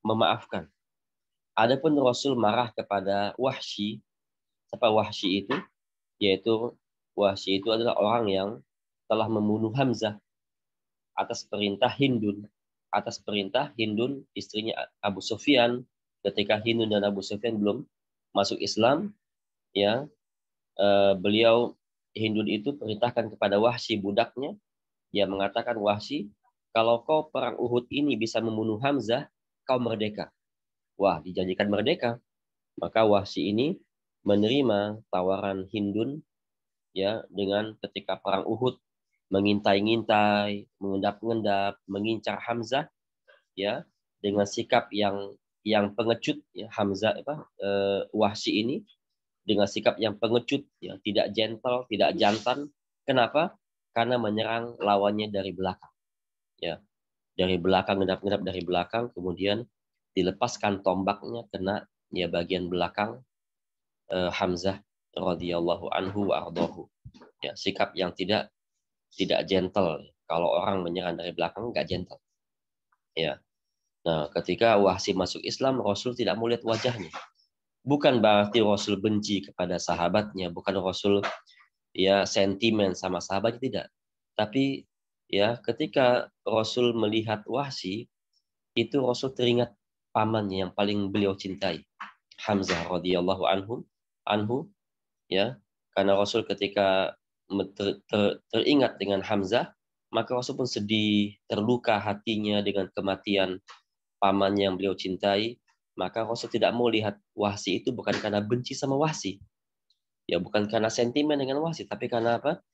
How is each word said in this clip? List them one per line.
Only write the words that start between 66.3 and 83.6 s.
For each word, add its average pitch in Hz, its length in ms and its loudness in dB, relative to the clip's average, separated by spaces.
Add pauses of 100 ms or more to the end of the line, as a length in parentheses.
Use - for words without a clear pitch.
wa 82 120 -4
ardahu. 85 440 -6 (540)
Ya, - 100 -8
sikap - 400 -2
yang 90 220 -2
tidak, 95 340 -2 (640)
tidak - 320 0
gentle. 92 560 0 (240)
Kalau 85 320 2
orang 98 240 0
menyerang 87 340 -4
dari 85 140 -8
belakang, 85 400 -4
nggak 82 160 -2
gentle. 90 340 -8 (960)
Ya. 78 240 -2 (640)
Nah, 80 320 0
ketika 101 420 2
Wahsy 98 380 2
masuk 90 320 -2
Islam, 131 320 -2
Rasul 104 400 -2
tidak 101 200 0
mau 117 120 0
lihat 113 160 -2
wajahnya. 113 440 -2 (760)
Bukan 143 320 4
berarti 104 440 6
Rasul 101 360 2
benci 104 480 0
kepada 90 320 -4
sahabatnya, 90 720 -2
bukan 92 320 -4
Rasul, 101 400 2 (720)
ya, 98 320 4
sentimen 101 720 2
sama 92 240 -4
sahabatnya, 101 400 -2